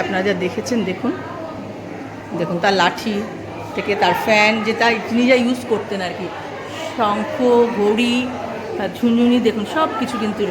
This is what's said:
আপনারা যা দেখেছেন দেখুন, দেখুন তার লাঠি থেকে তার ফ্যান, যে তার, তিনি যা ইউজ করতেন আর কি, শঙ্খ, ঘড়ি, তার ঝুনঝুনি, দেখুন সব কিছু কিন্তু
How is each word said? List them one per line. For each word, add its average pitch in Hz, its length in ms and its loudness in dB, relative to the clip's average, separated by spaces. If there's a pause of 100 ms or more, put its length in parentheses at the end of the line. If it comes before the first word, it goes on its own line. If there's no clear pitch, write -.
আপনারা 185 240 -2
যা 202 60 2 (120)
দেখেছেন 220 340 -2 (100)
দেখুন, 214 220 -2 (1300)
দেখুন 175 240 -2
তার 196 180 4
লাঠি 202 340 0 (600)
থেকে 202 260 -2
তার 180 120 4 (120)
ফ্যান, 214 260 6 (140)
যে 220 160 0
তার, 233 100 4 (160)
তিনি 233 240 2
যা 247 140 8
ইউজ 247 140 0 (120)
করতেন 202 360 -2
আর 170 120 -6
কি, 175 80 -6 (680)
শঙ্খ, 208 400 0 (420)
ঘড়ি, 214 380 4 (600)
তার 196 200 -2
ঝুনঝুনি, 240 400 4 (100)
দেখুন 208 180 0 (100)
সব 311 140 2 (100)
কিছু 240 240 -4
কিন্তু 202 280 -2